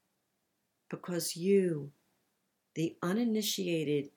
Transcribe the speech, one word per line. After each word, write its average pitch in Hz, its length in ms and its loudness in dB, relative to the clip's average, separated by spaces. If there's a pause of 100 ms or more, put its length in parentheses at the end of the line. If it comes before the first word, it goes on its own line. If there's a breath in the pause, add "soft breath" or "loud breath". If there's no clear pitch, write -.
(920)
Because 170 440 -6
you, 170 580 2 (840)
the 160 260 -2
uninitiated 175 1160 0